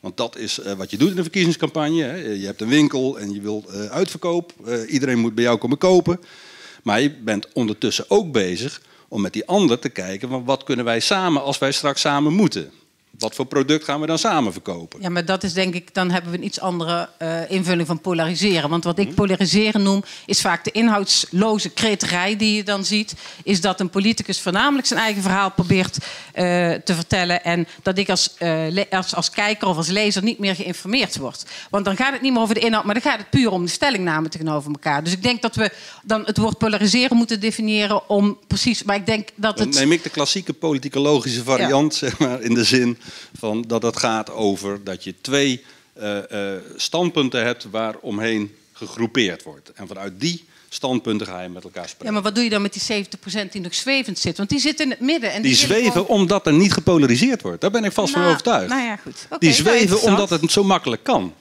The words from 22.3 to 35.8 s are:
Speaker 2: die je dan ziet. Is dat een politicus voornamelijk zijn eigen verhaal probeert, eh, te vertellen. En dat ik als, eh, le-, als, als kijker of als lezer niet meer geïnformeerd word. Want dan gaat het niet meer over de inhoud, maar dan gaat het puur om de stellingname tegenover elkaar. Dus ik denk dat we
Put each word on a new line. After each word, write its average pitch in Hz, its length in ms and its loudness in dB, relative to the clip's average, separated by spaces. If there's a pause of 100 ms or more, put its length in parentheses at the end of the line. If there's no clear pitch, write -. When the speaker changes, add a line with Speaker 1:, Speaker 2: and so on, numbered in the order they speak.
Speaker 2:
die 214 200 2
je 214 60 -2
dan 196 220 -4
ziet. 208 300 -2 (300)
Is 190 160 2
dat 185 200 0
een 180 100 -2
politicus 196 500 -2
voornamelijk 247 460 0
zijn 240 140 0
eigen 214 220 -2
verhaal 190 280 0
probeert, 185 480 0 (340)
eh, 175 400 2
te - 220 -2
vertellen. 175 500 0
En 170 220 0 (160)
dat 190 160 0
ik 196 120 0
als, - 280 0
eh, 160 320 0
le-, 190 200 0
als, 185 240 -2
als - 160 -2
kijker 208 380 0
of 180 80 2
als 160 120 -2
lezer 202 340 0
niet 226 160 -2
meer 196 160 0
geïnformeerd 196 640 -4
word. - 280 -10 (260)
Want 202 140 0
dan 196 120 0
gaat 269 160 0
het 240 100 -6
niet 269 100 2
meer 233 100 4
over 220 120 2
de 208 60 -2
inhoud, 220 240 2
maar 208 100 0
dan 247 80 -2
gaat 269 160 2
het 208 120 -12
puur 254 200 2
om 185 140 0
de 175 60 -4
stellingname 175 580 0
tegenover 156 420 -4
elkaar. 147 340 -2
Dus 175 80 0
ik 185 100 -4
denk 240 200 0
dat 226 120 -2
we 220 160 0 (320)